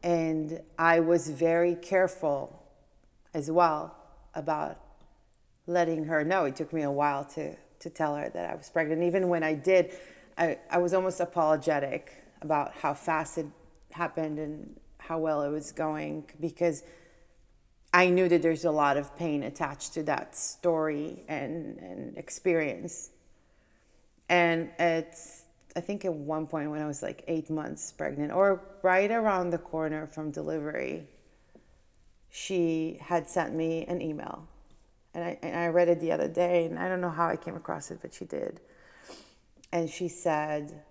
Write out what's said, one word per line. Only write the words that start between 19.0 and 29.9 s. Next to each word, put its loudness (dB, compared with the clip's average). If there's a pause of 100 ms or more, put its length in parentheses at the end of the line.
pain -2
attached -6
to -4
that -2
story 0
and, -6
and -12
experience. -2 (1160)
And 4
it's, -2 (300)
I -2
think -6
at -2
one -4
point -4
when -6
I -4
was, -6
like, -8
eight -4
months -6
pregnant, -4
or 4 (200)
right 6
around 2
the 0
corner -4